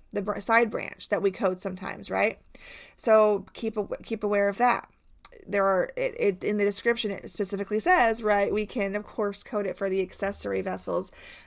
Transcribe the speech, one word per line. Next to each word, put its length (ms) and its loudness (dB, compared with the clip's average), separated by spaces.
the 100 -2
br-, 180 -4
side 300 4
branch 380 -8
that 140 0
we 80 4
code 300 -2
sometimes, 500 -8
right? 280 0
So 560 6
keep 240 -4
a-, 260 -4
keep 220 -6
aware 240 2
of 100 -4
that. 300 2
There 200 2
are, 300 2
it, 240 -2
it, 240 2
in 140 0
the 60 4
description, 460 0
it 200 -8
specifically 500 -2
says, 420 4
right, 300 2
we 120 0
can, 300 -4
of 100 -4
course, 380 -4
code 240 -4
it 100 -6
for 140 -2
the 120 0
accessory 600 -4
vessels 480 -4